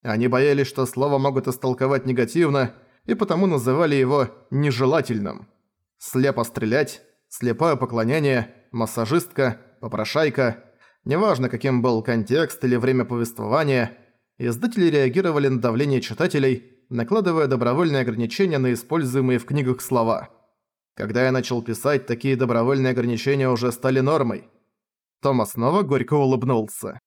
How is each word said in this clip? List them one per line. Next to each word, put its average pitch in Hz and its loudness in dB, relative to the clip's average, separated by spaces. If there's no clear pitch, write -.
Они 117 0
боялись, 139 4
что 131 -2
слово 139 0
могут 135 0
истолковать 131 -2
негативно, 131 0
и - -2
потому 196 0
называли 143 2
его 131 2
«нежелательным». 127 -2
Слепо 131 0
стрелять, 113 -2
слепое 127 0
поклонение, 127 0
массажистка, 120 -2
попрошайка. 117 -2
Неважно, 143 0
каким 123 0
был 117 0
контекст 123 -2
или 123 2
время 123 2
повествования, 120 -2
издатели 170 -2
реагировали 147 2
на 131 0
давление 127 0
читателей, 135 -2
накладывая 160 0
добровольные 135 0
ограничения 123 -2
на 127 2
используемые 127 0
в 120 -8
книгах 131 -2
слова. 113 0
Когда 107 -2
я 127 2
начал 123 -2
писать, 131 -2
такие 127 0
добровольные 127 2
ограничения 123 0
уже 120 0
стали 131 0
нормой. 131 0
Тома 127 2
снова 139 0
горько 135 0
улыбнулся. 123 0